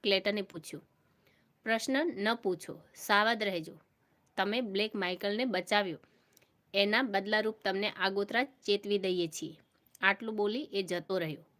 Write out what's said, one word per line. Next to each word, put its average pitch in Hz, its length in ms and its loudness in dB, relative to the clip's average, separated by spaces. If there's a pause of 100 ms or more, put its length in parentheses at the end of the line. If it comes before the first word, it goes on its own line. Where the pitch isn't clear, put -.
ક્લેટને 202 400 0
પૂછ્યું. 165 460 -12 (760)
"પ્રશ્ન 262 500 0
ન 208 200 2
પૂછો, - 480 -4 (120)
સાવધ 214 480 2
રહેજો. 175 380 -4 (560)
તમે 202 240 0
બ્લેક 214 340 -2
માઇકલને 202 500 -2
બચાવ્યો, 190 540 0 (760)
એના 208 280 4
બદલારૂપ 214 640 0
તમને 196 260 0
આગોતરા 202 540 0
ચેતવી 202 540 0
દઈએ 185 300 0
છીએ." - 280 -10 (440)
આટલું 214 360 0
બોલી 214 360 0
એ 196 100 -2
જતો 175 360 -2
રહ્યો. 156 260 -4 (160)